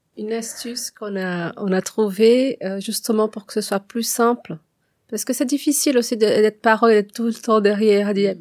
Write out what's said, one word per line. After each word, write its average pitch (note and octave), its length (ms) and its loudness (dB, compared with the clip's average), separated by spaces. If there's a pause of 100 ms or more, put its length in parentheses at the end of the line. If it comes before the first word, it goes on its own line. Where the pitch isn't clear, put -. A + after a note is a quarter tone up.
(180)
Une G#3+ 140 -8
astuce A3+ 580 -10
qu'on G3+ 260 -10
a, F3+ 400 -4
on G3 160 -4
a F#3 80 0
trouvée, A3 840 2
euh, F#3+ 180 -6
justement G#3+ 480 -2
pour A3 180 -14
que - 80 -16
ce G#3+ 80 -2
soit G3 180 -4
plus A#3 260 -6
simple. A#3 520 -2 (500)
Parce G#3+ 160 -8
que - 80 -2
c'est B3+ 140 -2
difficile C#4+ 520 0
aussi A#3 180 0
de, G#3+ 100 2
d'être G#3+ 340 2
parent A3+ 280 4
et A3+ 60 6
d'être G#3 200 0
tout A#3 120 -4
le A#3 60 0
temps A3 280 0
derrière, G3+ 480 2
à G#3 40 0
dire, « G3 280 0